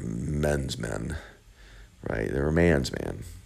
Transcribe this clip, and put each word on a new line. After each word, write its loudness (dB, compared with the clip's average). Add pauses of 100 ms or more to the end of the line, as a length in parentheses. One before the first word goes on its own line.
men's 0
men, -6 (920)
right? -2
They 0
were 2
man's 6
man. -6 (220)